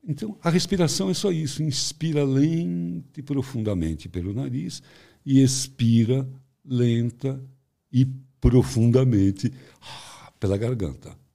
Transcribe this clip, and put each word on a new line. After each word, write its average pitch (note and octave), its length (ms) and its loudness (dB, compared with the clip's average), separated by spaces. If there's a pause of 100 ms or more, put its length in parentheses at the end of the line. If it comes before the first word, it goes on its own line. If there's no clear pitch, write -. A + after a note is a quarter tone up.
Então, F3 340 -6
a E3+ 80 -2
respiração F3+ 600 0
é F#3 40 0
só G3+ 180 -2
isso: D#3 300 -4
inspira D3+ 600 -2
lenta E3 960 -2
e C3 40 -12
profundamente G#2 840 -4
pelo F2+ 260 -6
nariz C3+ 480 -6 (440)
e C3+ 180 6
expira A#2 840 2 (360)
lenta A#2+ 800 -2 (480)
e C3 140 4 (340)
profundamente, A#2 1120 2 (300)
ah, - 580 -20
pela G2 180 0
garganta G#2 600 -6 (180)